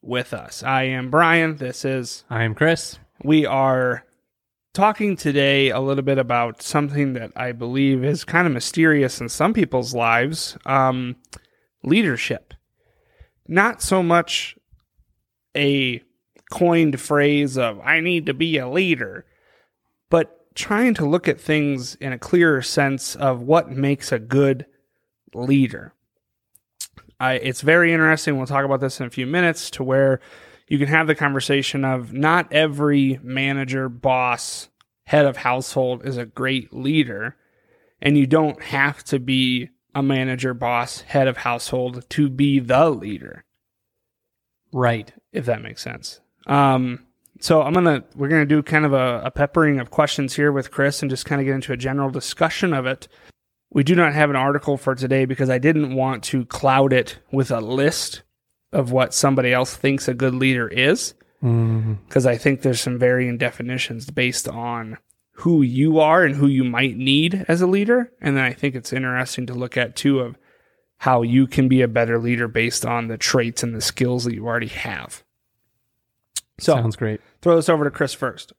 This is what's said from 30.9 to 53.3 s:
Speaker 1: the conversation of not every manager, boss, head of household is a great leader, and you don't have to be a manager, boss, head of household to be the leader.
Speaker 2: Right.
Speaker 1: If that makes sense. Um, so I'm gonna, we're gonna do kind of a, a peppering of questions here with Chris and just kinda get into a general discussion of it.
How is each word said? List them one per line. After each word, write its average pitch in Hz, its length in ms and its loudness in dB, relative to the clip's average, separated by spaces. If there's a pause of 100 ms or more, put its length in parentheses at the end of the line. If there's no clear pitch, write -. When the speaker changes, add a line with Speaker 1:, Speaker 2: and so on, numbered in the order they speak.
Speaker 1:
the 156 80 2
conversation 139 680 -2
of 127 300 -4
not 156 400 0
every 143 680 2
manager, 135 680 -4
boss, 123 800 -2 (360)
head 151 200 4
of 135 120 0
household 127 680 -2
is 131 120 -6
a 120 100 -6
great 131 440 -4
leader, 127 640 -2 (640)
and 143 160 2
you 139 120 6
don't 151 340 2
have 143 440 -4
to 143 120 -2
be 127 520 0 (260)
a 139 80 -2
manager, 131 500 -2
boss, 120 480 -4
head 135 260 0
of 127 100 -2
household 123 760 -4
to 147 180 2
be 139 300 2
the 127 320 4
leader. 92 520 -10 (1300)
Speaker 2:
Right. 120 400 -2 (200)
Speaker 1:
If 120 160 -6
that 113 160 -2
makes 107 180 -16
sense. - 400 -14 (240)
Um, 131 600 2 (320)
so 160 220 4
I'm 147 120 0
gonna, 170 320 2 (100)
we're 143 140 -4
gonna 156 160 4
do 147 180 2
kind 156 220 0
of 139 80 2
a, 127 320 0
a 131 60 -4
peppering 143 480 2
of 120 120 -10
questions 143 420 0
here 147 200 2
with 135 180 -4
Chris 139 300 0
and 143 80 -4
just 131 160 -6
kinda 139 180 -2
get 135 120 0
into 135 180 -6
a 120 40 -6
general 135 320 -2
discussion 160 640 -2
of 135 120 -2
it. 131 240 -6 (600)